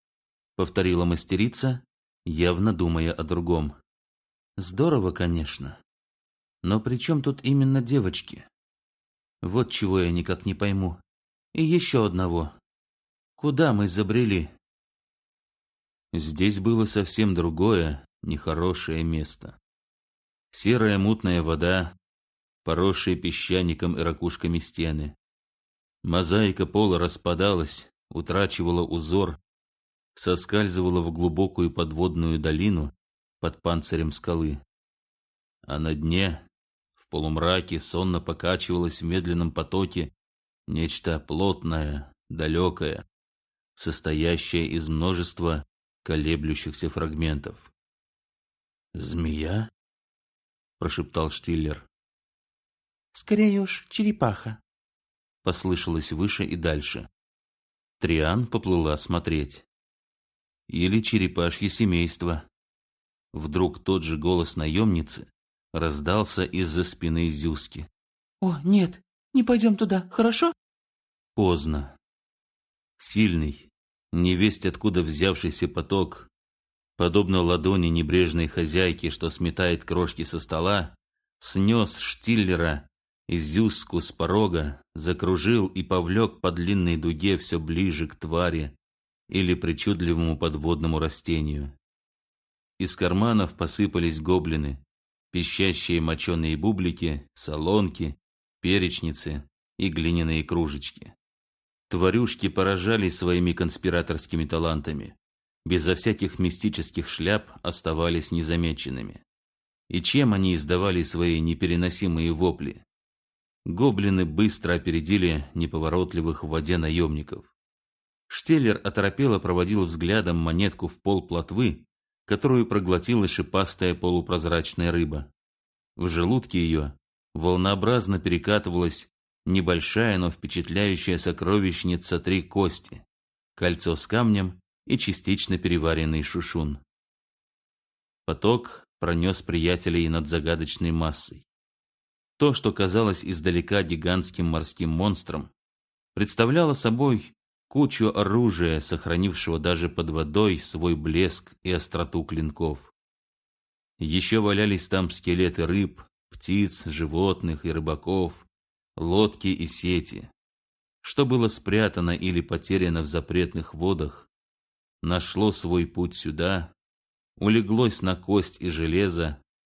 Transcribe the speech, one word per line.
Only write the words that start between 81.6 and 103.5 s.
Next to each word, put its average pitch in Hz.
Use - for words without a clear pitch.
Штиллера 87
и 87
Зюзку 85
с -
порога, 85
закружил 90
и 92
повлек 92
по 92
длинной 87
дуге 85
все -
ближе 82
к 76
твари 82
или 90
причудливому 85
подводному 80
растению. 76
Из 92
карманов 98
посыпались 85
гоблины, 78
пищащие 90
моченые 80
бублики, 85
солонки, 80
перечницы 85
и 95
глиняные 80
кружечки. 76
Тварюшки 95
поражали 95
своими 87